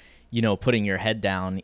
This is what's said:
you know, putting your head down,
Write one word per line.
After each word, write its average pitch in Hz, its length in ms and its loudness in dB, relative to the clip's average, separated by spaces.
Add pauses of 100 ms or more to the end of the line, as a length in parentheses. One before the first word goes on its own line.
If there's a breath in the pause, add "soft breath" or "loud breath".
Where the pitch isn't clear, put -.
(300 loud breath)
you 117 120 0
know, 107 120 4
putting 113 300 2
your 95 140 0
head 110 240 -2
down, 95 420 -2